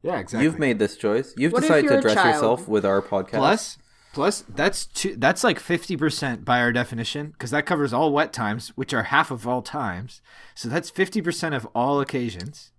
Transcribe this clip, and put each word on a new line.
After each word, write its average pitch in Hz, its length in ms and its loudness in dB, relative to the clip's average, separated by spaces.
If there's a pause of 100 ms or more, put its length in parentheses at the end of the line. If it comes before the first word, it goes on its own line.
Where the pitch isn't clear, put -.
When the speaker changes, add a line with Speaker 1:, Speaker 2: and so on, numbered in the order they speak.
Speaker 1:
Yeah, 180 160 -4
exactly. 113 260 -2
Speaker 2:
You've 160 140 0
made 127 200 2
this 104 180 0
choice. 113 400 0
You've 156 160 2
Speaker 3:
What 269 100 2
if 311 60 2
Speaker 2:
decided 151 160 6
Speaker 3:
you're 277 80 4
Speaker 2:
to - 60 6
Speaker 3:
a - 20 2
Speaker 2:
dress 214 140 4
Speaker 3:
child? 170 200 4
Speaker 2:
yourself 117 320 0
with 104 180 2
our 98 160 4
podcast. 95 360 -4
Speaker 1:
Plus, - 400 0 (360)
plus, 165 360 -2
that's 151 360 0
two, - 320 -4
that's, 139 260 2
like, 214 160 2
fifty 175 380 -2
percent 135 480 -2
by 123 140 4
our 120 140 4
definition, 123 680 -4
'cause 117 120 -8
that 147 140 0
covers 147 280 0
all 147 180 2
wet 147 220 0
times, 107 420 -4
which 135 180 -6
are 110 100 0
half 147 280 2
of 117 160 -6
all 127 140 0
times. 117 600 -8 (340)
So - 140 -10
that's 160 200 -4
fifty 190 320 -2
percent 160 340 -2
of 113 180 -4
all 139 280 2
occasions 120 760 -6